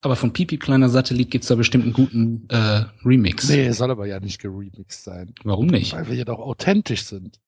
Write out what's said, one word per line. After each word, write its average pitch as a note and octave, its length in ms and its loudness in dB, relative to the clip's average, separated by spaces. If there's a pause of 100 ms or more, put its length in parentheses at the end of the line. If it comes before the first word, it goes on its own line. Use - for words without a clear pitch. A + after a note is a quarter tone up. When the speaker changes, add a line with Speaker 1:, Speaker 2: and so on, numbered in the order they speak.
Speaker 1:
Aber C3 140 0
von A#2+ 180 0
Piep, F3+ 160 -2
Piep, D3 120 -6
kleiner C3+ 280 4
Satellit B2+ 400 2
gibt's - 180 -4
da B2 80 4
bestimmt A#2 280 2
einen A#2 100 0
guten, A#2 560 0
äh, A2 360 2 (200)
Remix. A#2+ 440 2
Speaker 2:
Nee, C3+ 220 4
soll A#2+ 200 -2
aber G#2 160 -6
ja G2 120 -8
nicht F#2+ 200 -10
geremixed G2 640 -14
sein. F2+ 300 -16 (100)
Speaker 1:
Warum G#2 240 0
nicht? G#2 260 0
Speaker 2:
Weil - 140 -8
wir B2 80 -4
ja B2 100 -4
doch A#2 140 -8
authentisch C#3+ 680 0
sind. - 420 -16